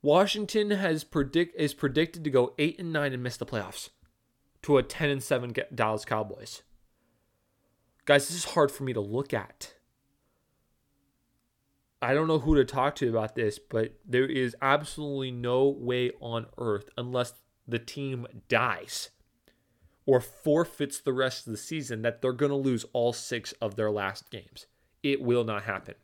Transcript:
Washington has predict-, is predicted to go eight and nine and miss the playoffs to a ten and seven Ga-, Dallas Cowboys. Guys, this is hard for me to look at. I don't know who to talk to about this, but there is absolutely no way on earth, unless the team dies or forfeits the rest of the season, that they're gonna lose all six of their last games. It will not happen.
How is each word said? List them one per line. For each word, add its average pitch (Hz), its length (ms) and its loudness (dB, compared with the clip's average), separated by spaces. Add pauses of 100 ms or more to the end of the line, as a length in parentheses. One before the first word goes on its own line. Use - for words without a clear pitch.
Washington 208 680 4
has 185 340 0
predict-, 165 520 0
is 147 180 -2
predicted 156 500 -2
to 151 60 -2
go 127 280 4
eight 156 200 0
and 170 140 -6
nine 143 200 0
and 127 100 -6
miss 123 140 -6
the 120 100 -8
playoffs 98 440 -8 (720)
to 143 160 4
a 127 40 4
ten 143 280 -2
and 139 120 -2
seven 123 280 -2
Ga-, - 220 -4
Dallas 110 340 -2
Cowboys. 107 560 -6 (1400)
Guys, 143 200 6
this 170 120 -6
is 170 80 -6
hard 147 260 4
for - 100 -10
me 131 120 -4
to 113 60 -2
look 113 340 -4
at. - 400 -8 (2250)
I 123 120 2
don't 156 120 2
know 160 140 4
who 151 160 6
to 135 80 8
talk 135 320 0
to 123 140 0
about 113 240 0
this, 110 240 0
but 110 340 -2 (120)
there 123 220 2
is 127 360 0
absolutely 139 680 0
no 123 380 2
way 123 500 0
on 117 280 -6 (100)
earth, 104 400 -2
unless 123 380 -4 (340)
the 117 100 -2
team 127 480 -8 (220)
dies 110 640 -2 (960)
or 131 140 6
forfeits 151 760 -2
the 135 140 -2
rest 127 340 -2
of 117 60 -8
the 104 60 -6
season, 123 440 -8
that 117 200 -2
they're 127 100 2
gonna 143 240 0
lose 135 380 0
all 120 180 2
six - 480 -6
of 104 160 -4
their 107 140 0
last 101 400 -4
games. - 360 -18 (360)
It 139 180 2
will 120 240 2
not 104 200 -4
happen. 98 400 -6